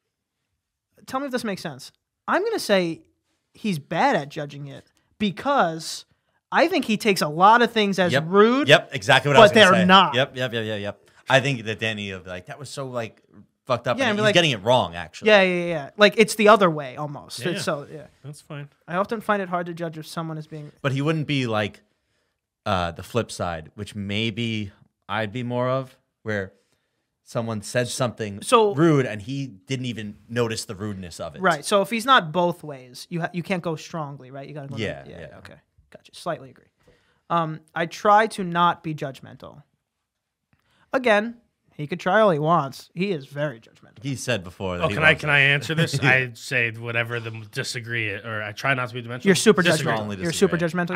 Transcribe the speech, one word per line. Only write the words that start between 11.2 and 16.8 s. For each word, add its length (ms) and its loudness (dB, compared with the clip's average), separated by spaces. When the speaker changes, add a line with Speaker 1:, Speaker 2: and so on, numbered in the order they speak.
Speaker 2:
I 100 6
think 240 -2
that 140 -6
Danny 340 -4
will 80 -10
be 80 -16
like, 180 -12
"That 120 -16
was 100 -16
so, 200 -10
like, 340 -8
fucked 240 -2
up," 80 0
Speaker 1:
Yeah, 80 0
Speaker 2:
and 60 2
Speaker 1:
and 80 -2
be 20 0
Speaker 2:
he's 60 2
Speaker 1:
like, 80 4
Speaker 2:
getting 160 6
it 120 -4
wrong, 320 2
actually. 360 -6
Speaker 1:
Yeah, 120 8
yeah, 220 0
yeah. 320 -6
Like, 220 6
it's 160 4
the 140 4
other 200 8
way 280 -6